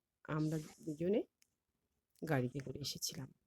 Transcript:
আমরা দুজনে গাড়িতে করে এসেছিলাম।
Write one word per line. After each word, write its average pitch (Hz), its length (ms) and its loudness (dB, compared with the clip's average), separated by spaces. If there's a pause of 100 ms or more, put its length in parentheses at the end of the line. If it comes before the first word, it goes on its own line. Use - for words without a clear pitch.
(360)
আমরা 156 220 2 (280)
দুজনে 170 360 2 (1000)
গাড়িতে 131 440 2
করে 135 220 -6
এসেছিলাম। - 420 -6 (180)